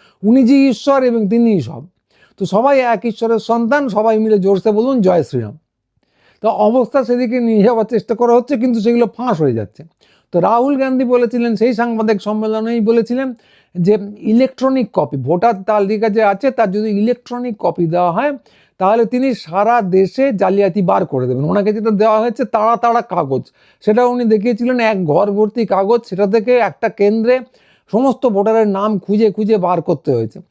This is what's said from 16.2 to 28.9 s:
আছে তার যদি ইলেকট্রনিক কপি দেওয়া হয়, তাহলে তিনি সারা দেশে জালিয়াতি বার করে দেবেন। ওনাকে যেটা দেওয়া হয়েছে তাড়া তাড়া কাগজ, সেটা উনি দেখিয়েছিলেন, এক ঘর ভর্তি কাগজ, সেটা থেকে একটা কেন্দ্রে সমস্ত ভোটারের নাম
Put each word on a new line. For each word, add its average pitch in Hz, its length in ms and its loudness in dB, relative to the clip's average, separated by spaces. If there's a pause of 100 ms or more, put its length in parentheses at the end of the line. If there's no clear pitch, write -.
আছে 202 280 0
তার 214 200 0
যদি 214 180 -2
ইলেকট্রনিক 240 680 -4
কপি 175 260 -2
দেওয়া 175 260 0
হয়, 262 260 -2 (400)
তাহলে 220 280 2
তিনি 247 280 -2
সারা 208 480 0
দেশে 190 500 0
জালিয়াতি 196 500 0
বার 190 240 0
করে 127 220 -4
দেবেন। 127 160 -2
ওনাকে 196 300 -2
যেটা 220 160 -4
দেওয়া 214 300 2
হয়েছে 233 260 -4
তাড়া 220 300 0
তাড়া 233 260 0
কাগজ, 151 400 -4 (400)
সেটা 214 240 2
উনি 247 200 -2
দেখিয়েছিলেন, 233 540 0
এক 214 260 0
ঘর 180 260 2
ভর্তি 208 340 0
কাগজ, 196 400 0
সেটা 196 220 -2
থেকে 233 300 2
একটা 208 320 -2
কেন্দ্রে 220 500 0 (520)
সমস্ত 254 340 0
ভোটারের 220 420 2
নাম 202 320 -2